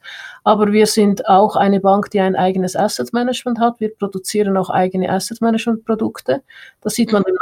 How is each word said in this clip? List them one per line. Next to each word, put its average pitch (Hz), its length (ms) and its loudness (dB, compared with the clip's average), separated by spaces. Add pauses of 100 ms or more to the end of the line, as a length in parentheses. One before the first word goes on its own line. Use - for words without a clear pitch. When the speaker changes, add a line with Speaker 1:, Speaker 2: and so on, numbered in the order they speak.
(440)
Speaker 1:
Aber 208 280 4
wir 214 140 6
sind 202 400 0
auch 202 300 4
eine 196 240 2
Bank, 196 300 2
die 202 100 0
ein 190 160 0
eigenes 185 400 0
Asset-Management 240 840 -4
hat. 233 220 0
Wir 220 140 -4
produzieren 196 640 -2
auch 185 100 -2
eigene 185 400 0
Asset-Management-Produkte. 226 1300 -4 (400)
Das 208 140 -6
sieht 226 160 0
man 202 100 2
Speaker 2:
Mhm. 190 100 -2
Speaker 1:
dem 185 100 0